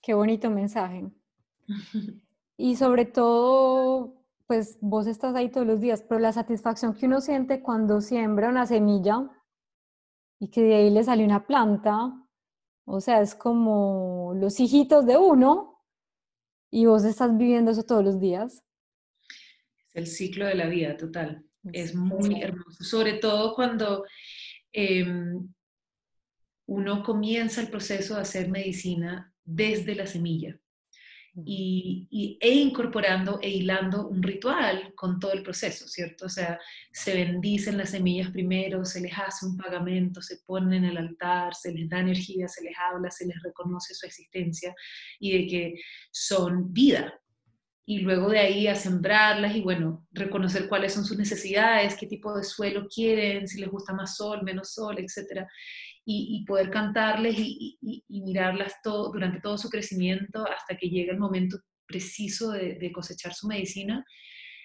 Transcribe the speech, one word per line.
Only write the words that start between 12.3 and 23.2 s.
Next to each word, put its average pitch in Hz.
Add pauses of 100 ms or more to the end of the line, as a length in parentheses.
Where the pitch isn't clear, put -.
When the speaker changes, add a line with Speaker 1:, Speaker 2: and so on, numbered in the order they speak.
Speaker 1:
o 196
sea, 220
es 208
como 196
los 196
hijitos 277
de 247
uno 311 (880)
y 226
vos 214
estás 226
viviendo 233
eso 220
todos 226
los 196
días. 190 (1300)
Speaker 2:
Es -
el 170
ciclo 185
de 196
la 170
vida, 160
total. 160 (280)
Speaker 1:
Es 170
Speaker 2:
Es 175
muy 190
Speaker 1:
genial. 196
Speaker 2:
hermoso, -
sobre 214
todo 214